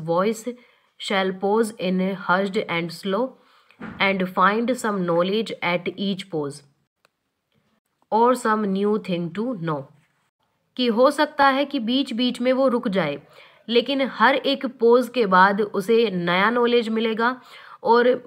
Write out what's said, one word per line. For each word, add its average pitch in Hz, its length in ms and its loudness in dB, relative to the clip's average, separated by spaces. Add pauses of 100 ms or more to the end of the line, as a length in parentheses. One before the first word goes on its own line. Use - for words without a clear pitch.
voice 190 420 -2 (520)
shall 190 320 -2 (120)
pause 214 260 2 (120)
in 185 180 0 (240)
hushed 190 340 0 (120)
and 170 220 -4
slow, 208 360 -4 (720)
and 190 320 0
find 214 440 0
some 208 280 -4
knowledge 185 480 -2 (120)
at 175 220 -4 (120)
each 196 320 -6
pause, 143 260 -6 (1500)
or 233 300 4
some 214 320 0
new 208 240 0 (120)
thing 170 200 -2
to 196 160 -6 (120)
know।" 156 260 -6 (920)
कि 247 100 -2
हो 247 240 4
सकता 294 360 2
है 277 180 2
कि 285 140 -6
बीच-बीच 247 600 -2
में 247 120 2
वो 262 140 2
रुक 240 200 0
जाए, 156 340 -2 (480)
लेकिन 262 320 0
हर 254 340 2
एक 269 300 -2
पोज 240 440 2
के 240 160 0
बाद 190 360 6
उसे 220 500 0
नया 180 380 0
नॉलेज 240 400 2
मिलेगा 226 520 -2 (420)
और 240 240 4 (200)